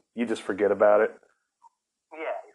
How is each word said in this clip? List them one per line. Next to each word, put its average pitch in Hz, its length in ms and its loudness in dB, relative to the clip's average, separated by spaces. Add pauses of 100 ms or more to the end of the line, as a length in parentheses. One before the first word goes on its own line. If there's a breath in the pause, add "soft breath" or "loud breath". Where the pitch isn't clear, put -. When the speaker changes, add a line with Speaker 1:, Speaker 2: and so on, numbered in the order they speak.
(140)
Speaker 1:
you 117 120 -4
just 110 160 -6
forget 101 280 0
about 104 300 4
it. - 180 -2 (920)
Speaker 2:
Yeah. 160 220 -10 (200)